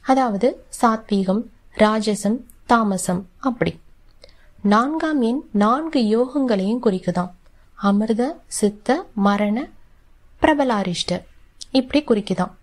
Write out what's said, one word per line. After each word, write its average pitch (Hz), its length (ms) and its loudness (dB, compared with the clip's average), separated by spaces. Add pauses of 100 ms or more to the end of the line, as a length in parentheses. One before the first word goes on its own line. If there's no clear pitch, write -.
அதாவது 254 640 0 (180)
சாத்வீகம், 214 600 0 (340)
ராஜசம், 214 600 2 (300)
தாமசம், 196 600 0 (120)
அப்படி. 240 400 -4 (840)
நான்காம் 285 580 0
எண் 240 200 0 (100)
நான்கு 262 500 0
யோகங்களையும் 233 840 0
குறிக்குதாம். 180 480 -2 (440)
அமிர்த, 220 720 0
சித்த, 226 680 -2
மரண, 208 540 0 (760)
பிரபலாரிஷ்ட, 208 800 0 (480)
இப்படி 254 340 0
குறிக்குதாம். 196 480 -2 (100)